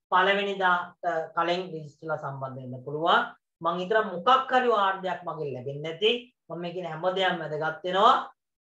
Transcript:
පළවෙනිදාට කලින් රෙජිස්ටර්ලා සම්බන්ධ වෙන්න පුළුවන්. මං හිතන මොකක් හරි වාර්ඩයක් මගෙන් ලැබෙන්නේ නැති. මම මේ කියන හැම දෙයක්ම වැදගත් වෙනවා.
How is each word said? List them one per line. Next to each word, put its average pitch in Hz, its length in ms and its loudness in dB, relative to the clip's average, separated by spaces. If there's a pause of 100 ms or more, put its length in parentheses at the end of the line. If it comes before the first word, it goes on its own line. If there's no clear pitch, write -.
(120)
පළවෙනිදාට 196 920 2 (280)
කලින් 175 340 0
රෙජිස්ටර්ලා 156 520 -8
සම්බන්ධ 135 440 -10
වෙන්න 123 220 -12
පුළුවන්. 170 380 4 (360)
මං 170 200 -2
හිතන 208 300 0
මොකක් 196 420 4
හරි 247 200 4
වාර්ඩයක් 185 520 0
මගෙන් 156 280 -8
ලැබෙන්නේ 135 340 -8
නැති. 170 280 0 (300)
මම 165 180 -10
මේ 175 140 -8
කියන 175 140 -6
හැම 160 180 -8
දෙයක්ම 180 340 2
වැදගත් 151 420 -4
වෙනවා. 196 340 4 (460)